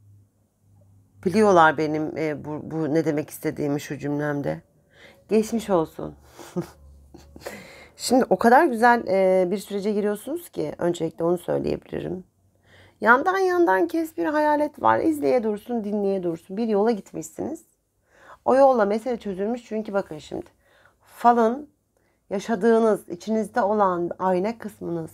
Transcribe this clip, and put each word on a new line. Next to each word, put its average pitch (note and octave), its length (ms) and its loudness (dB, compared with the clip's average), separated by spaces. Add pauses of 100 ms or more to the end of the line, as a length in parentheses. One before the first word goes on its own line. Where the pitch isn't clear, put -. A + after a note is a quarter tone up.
(1200)
Biliyorlar F3+ 540 6
benim, D#3 380 -2
e, D3+ 280 -6
bu, D3 260 -10
bu D#3 240 -4
ne E3 100 2
demek D3+ 260 -2
istediğimi D3 500 -4
şu C#3+ 180 -10
cümlemde. D3 720 -6 (600)
Geçmiş G#3+ 420 0
olsun. D#3 440 -2 (400)
<laughs> F3 100 -4 (1300)
Şimdi A#3+ 340 2
o F#3 80 4
kadar B3 260 6
güzel, A#3+ 440 2
e, F#3 420 4
bir G3 80 -2
sürece G3 340 -6
giriyorsunuz G#3 560 -4
ki D3+ 300 -6
öncelikle E3 460 -4
onu F3 140 0
söyleyebilirim. D3+ 880 -6 (760)
Yandan C#4+ 380 4
yandan F4+ 500 2
kes E4 280 -6
bir E4+ 80 -4
hayalet D4+ 580 0
var. A2 160 4
İzleye C#4 440 0
dursun, G#3+ 420 -6
dinleye G3+ 380 -2
dursun. F3 340 -6
Bir A3+ 120 -2
yola G#3+ 220 2
gitmişsiniz. - 720 -8 (800)
O B3 120 4
yolla C4 280 6
mesele A3 320 -2
çözülmüş G3+ 480 -6
çünkü G#3+ 280 -8
bakın F#3+ 260 -4
şimdi. - 280 -12 (540)
Falın A#3+ 720 0 (600)
yaşadığınız, A3 800 2
içinizde G#3+ 540 -4
olan F#3+ 560 0
ayna F#3 400 -2
kısmınız, E3+ 560 -10